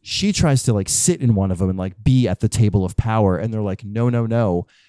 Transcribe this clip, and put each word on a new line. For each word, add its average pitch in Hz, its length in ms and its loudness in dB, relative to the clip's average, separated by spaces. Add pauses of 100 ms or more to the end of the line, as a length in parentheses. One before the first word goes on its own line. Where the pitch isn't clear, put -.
She - 320 -2
tries 139 300 2
to, 123 100 0
like, 98 160 -2
sit - 320 0
in 120 140 2
one 95 160 2
of 87 80 -2
them 95 100 0
and, 92 100 -2
like, 92 240 -8
be 127 240 4
at 92 140 0
the 110 80 0
table 101 360 2
of 90 120 -4
power. 110 400 2
And 110 160 -4
they're 110 80 -4
like, 101 240 -6
"No, 113 240 -2
no, 120 160 0
no. 110 420 0 (220)